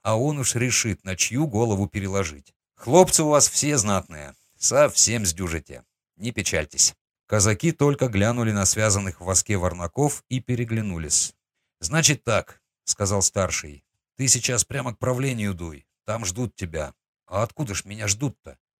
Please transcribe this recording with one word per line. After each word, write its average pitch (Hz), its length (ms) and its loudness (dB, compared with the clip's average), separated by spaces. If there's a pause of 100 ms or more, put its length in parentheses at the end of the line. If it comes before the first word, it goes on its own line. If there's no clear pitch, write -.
а 110 160 0
он 143 200 -2
уж 127 160 -2
решит, 113 480 -2
на 92 140 -8
чью 135 300 -2
голову 104 420 0
переложить. 95 640 -4 (220)
Хлопцы 165 480 6
у 151 60 2
вас 143 200 6
все 143 300 0
знатные, 85 560 -4 (240)
совсем 117 680 2
сдюжите. 82 580 -6 (340)
Не 107 140 -8
печальтесь". - 640 -2 (360)
Казаки 107 400 2
только 143 380 2
глянули 110 420 2
на 101 140 0
связанных 101 560 0
в 90 40 -16
воске 92 320 0
варнаков 90 720 -2
и 127 120 -4
переглянулись. 110 960 -4 (420)
"Значит 151 460 2
так", - 360 -2 (220)
сказал 98 400 0
старший, 80 600 -4 (320)
"ты 135 100 -2
сейчас 123 380 0
прямо 131 280 -6
к - 60 -16
правлению 123 560 -2
дуй, 82 320 -12 (200)
там 110 180 -6
ждут 98 320 -6
тебя". 78 360 -8 (340)
"А 101 180 -2
откуда 123 280 -6
ж - 120 -6
меня 104 240 -8
ждут-то?" 101 500 -4 (220)